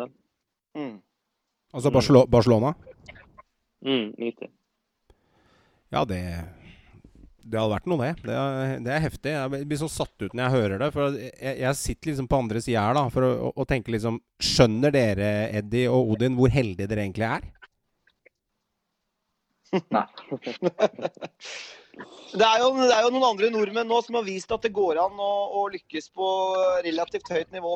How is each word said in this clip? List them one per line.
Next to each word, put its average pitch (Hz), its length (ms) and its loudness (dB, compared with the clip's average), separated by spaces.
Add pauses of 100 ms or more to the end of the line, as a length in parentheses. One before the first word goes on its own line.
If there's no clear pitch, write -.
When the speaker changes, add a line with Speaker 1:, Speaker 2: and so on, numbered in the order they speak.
Speaker 1:
del. 127 80 -16 (640)
Speaker 2:
Mm. 139 200 -8 (800)
Speaker 3:
Altså 135 140 0
Speaker 1:
Mm. 135 80 2
Speaker 3:
Barcelo-, 123 320 8
Barcelona? 120 460 4 (1080)
Speaker 1:
Mm, 123 360 -2
riktig. - 320 -8 (1400)
Speaker 3:
Ja, 151 140 -2
det, 95 140 -6 (1200)
det 110 180 -8
hadde 110 140 0
vært 101 160 -4
noe, 180 100 0
det. 143 280 -4
Det 113 100 -4
er, 135 380 -4 (100)
det 123 80 -4
er 151 80 0
heftig. 139 320 -4
Jeg 139 360 -6
blir 147 120 -4
så 156 80 -4
satt - 320 -8
ut 98 140 -8
når 123 100 -4
jeg 127 80 2
hører 104 260 2
det, 143 140 -2
for 143 240 -2
jeg, 127 440 -10
jeg 135 160 0
sitter - 340 -6
liksom 135 180 -4
på 139 140 2
andre 113 180 -2
siden 113 240 0
her, 113 100 2
da, 143 140 2
for 131 160 0
å, 127 60 4 (180)
å, - 80 -6
å 135 80 -2
tenke 127 300 -2
liksom, 113 240 -2 (180)
skjønner 123 560 4
dere, 104 380 2 (260)
Eddie 110 320 0
og 123 240 2
Odin, 123 240 0
hvor 123 160 6
heldige 101 400 -2
dere 104 160 -2
egentlig 104 160 -4
er? 120 240 -4 (2500)
Speaker 4:
Nei. - 180 0 (240)
Speaker 2:
<laughs> - 1000 -4 (1000)
Det 208 160 4
er 220 160 4
jo, 254 60 6 (100)
det 247 160 6
er 220 80 4
jo 240 80 4
noen 262 160 2
andre 214 240 2
nordmenn 220 400 -2
nå 233 160 4
som 233 100 -12
har 233 80 -2
vist 190 300 -6
at 220 80 -6
det 233 100 -2
går 180 300 0
an 196 160 -2
å, 202 120 -2 (280)
å 202 60 0 (100)
lykkes - 400 -10
på 190 160 -2 (560)
relativt 170 480 -4
høyt 165 180 -2
nivå, 175 240 -4